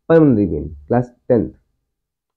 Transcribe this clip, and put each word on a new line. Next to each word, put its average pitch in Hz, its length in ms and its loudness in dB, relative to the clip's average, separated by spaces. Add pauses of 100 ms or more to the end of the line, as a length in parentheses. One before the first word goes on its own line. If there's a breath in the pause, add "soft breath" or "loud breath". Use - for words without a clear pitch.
(100)
pulmonary 139 380 2
vein, 76 160 -6
class 117 380 -6
tenth। 117 480 -4 (880)